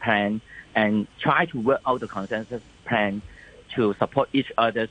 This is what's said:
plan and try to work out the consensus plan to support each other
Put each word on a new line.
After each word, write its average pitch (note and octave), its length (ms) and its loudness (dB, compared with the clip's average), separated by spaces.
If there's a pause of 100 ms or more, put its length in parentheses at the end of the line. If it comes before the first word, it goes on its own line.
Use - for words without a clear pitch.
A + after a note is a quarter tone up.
plan G#2+ 400 0 (340)
and G#2+ 320 2 (120)
try D3+ 260 2
to D3+ 140 -6
work B2+ 260 2
out B2+ 140 0
the A2+ 80 -8
consensus A2 540 -6 (240)
plan G#2 360 0 (540)
to G#2+ 200 2
support - 380 0
each C3+ 240 0
other A2+ 340 2